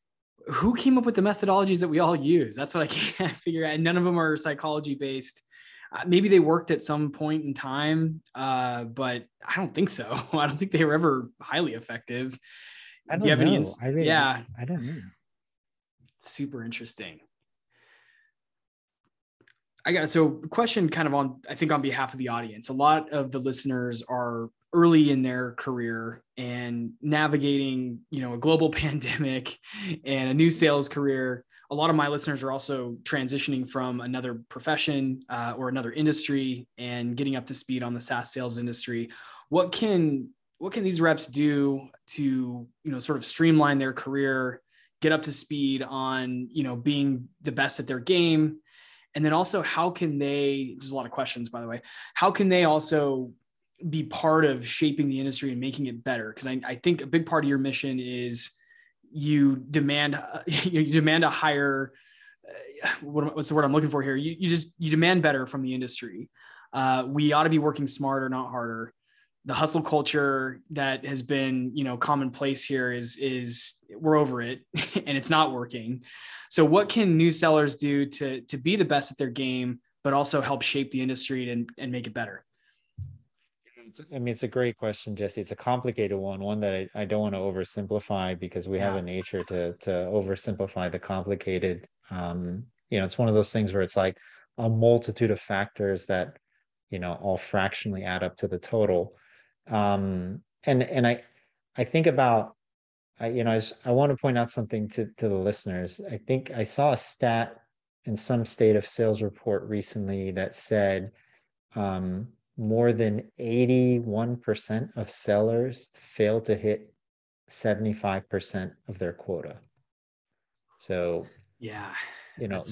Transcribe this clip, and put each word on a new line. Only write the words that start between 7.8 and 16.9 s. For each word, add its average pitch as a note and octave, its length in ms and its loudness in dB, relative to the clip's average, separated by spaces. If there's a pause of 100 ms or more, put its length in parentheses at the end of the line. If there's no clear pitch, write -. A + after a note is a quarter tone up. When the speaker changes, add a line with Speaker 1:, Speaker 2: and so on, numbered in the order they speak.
Speaker 1:
uh, B2+ 480 -2
but A#2+ 420 -6 (180)
I - 120 -4
don't F3+ 180 -4
think F#3 160 2
so. - 160 -4 (220)
<laughs> - 60 -20
I D3 120 2
don't C#3+ 140 -2
think F#3+ 120 -4
they D#3+ 140 4
were D3 80 4
ever C#3 380 2 (100)
highly D3 320 -2
effective. A#2+ 640 -8 (720)
Speaker 2:
I D#3+ 80 -2
Speaker 1:
Do - 80 2
you D3 60 6
Speaker 2:
don't D3+ 80 6
Speaker 1:
have - 20 4
any D#3 120 6
Speaker 2:
know. C3+ 40 4
Speaker 1:
ins-, - 240 -2
Speaker 2:
I B2 60 -4
really, D3+ 180 0
Speaker 1:
yeah. C#3 380 2 (120)
Speaker 2:
I A#2 100 -8
don't D3 200 -6
know. C#3+ 160 -8 (1160)
Speaker 1:
Super C#3 440 -10
interesting. A2 580 -10 (2750)